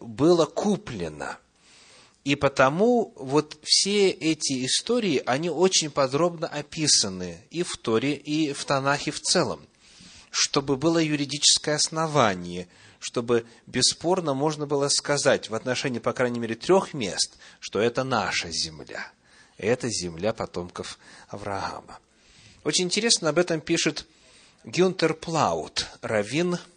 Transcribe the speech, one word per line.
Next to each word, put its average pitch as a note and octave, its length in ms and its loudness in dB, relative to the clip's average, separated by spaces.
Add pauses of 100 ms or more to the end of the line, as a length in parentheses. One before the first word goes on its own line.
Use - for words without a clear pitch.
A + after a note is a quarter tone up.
было D3 460 4
куплено. E2+ 920 -4 (880)
И C#3 100 2
потому D#3 800 4
вот D3 480 0
все G3 480 2
эти C#3 560 -2
истории, G#3+ 600 0
они D3 220 0
очень D#3+ 420 2
подробно D#3 580 0
описаны G2 1000 -2
и E3 120 -4
в - 140 -6
Торе, A#2+ 400 0
и D3+ 360 -2
в - 120 -8
Танахе C#3+ 480 0
в - 80 -8
целом, G#2 440 0 (680)
чтобы C#3 440 0
было E3 220 2
юридическое D3 760 0
основание – G#2+ 920 0 (320)
чтобы A#2+ 480 0 (200)
бесспорно D#3 680 0
можно D3 320 -2
было C#3+ 220 0
сказать C#3 640 2
в A2 40 -6
отношении, B2 460 -4
по A#2+ 120 -2
крайней A#2+ 280 -2
мере, A2+ 160 -4
трех F#3 380 2
мест, G#2 420 -4 (240)
что - 180 -4
это A#2 240 2
наша G2+ 480 -2
земля, D#2 640 -10 (440)
это B2 320 0
земля F2+ 440 -4
потомков - 680 -8 (300)
Авраама. G2+ 720 -10 (640)
Очень E3+ 220 0
интересно G#3 420 2
об D3 100 2
этом E3+ 220 0
пишет D#3+ 440 -2 (600)
Гюнтер D#3+ 500 2
Плаут, G#2 720 -2 (160)
раввин, A#2+ 560 0 (180)